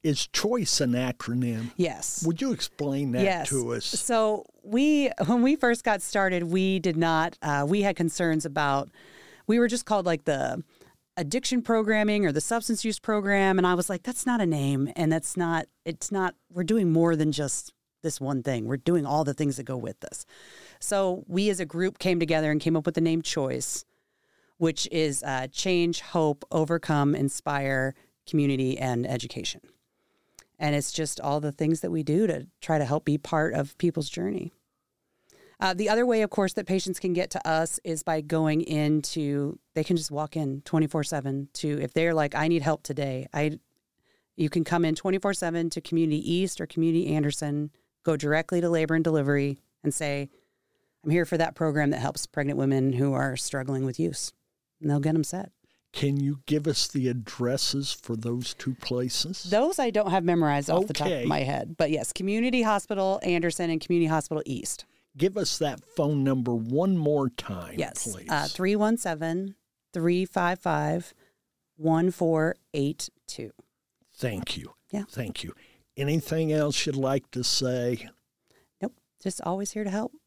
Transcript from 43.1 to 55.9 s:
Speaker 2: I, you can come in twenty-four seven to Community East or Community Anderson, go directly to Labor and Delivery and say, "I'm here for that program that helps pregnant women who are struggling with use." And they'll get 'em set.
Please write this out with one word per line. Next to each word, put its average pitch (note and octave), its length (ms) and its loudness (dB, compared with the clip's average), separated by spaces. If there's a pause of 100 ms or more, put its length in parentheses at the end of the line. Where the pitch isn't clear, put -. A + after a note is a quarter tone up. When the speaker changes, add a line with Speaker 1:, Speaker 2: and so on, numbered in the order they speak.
Speaker 2:
I, D3+ 260 0 (800)
you D#3+ 120 2
can E3 140 2
come E3+ 220 2
in D#3+ 100 2
twenty-four F#3+ 380 0
seven E3+ 380 -2
to D#3+ 100 -6
Community D#3+ 520 0
East F#3 280 -2
or - 60 -6
Community E3 460 0
Anderson, D3 580 -2 (320)
go D#3+ 120 2
directly D#3 460 0
to E3+ 80 0
Labor D#3+ 260 2
and D#3+ 80 4
Delivery C#3+ 540 2 (260)
and D3 100 0
say, C#3+ 360 -4 (760)
"I'm D3+ 60 -2
here E3+ 160 4
for E3+ 120 -2
that D#3+ 180 2
program D3+ 340 2
that D3 100 -2
helps - 260 -4
pregnant C#3 340 -2
women C3+ 340 2
who C#3 200 2
are C3 220 -2
struggling C3+ 500 -4
with C3 140 -4
use." E3 320 -4 (480)
And D3+ 100 -2
they'll C#3+ 120 2
get D#3 140 0
'em D#3+ 100 2
set. - 260 -10 (400)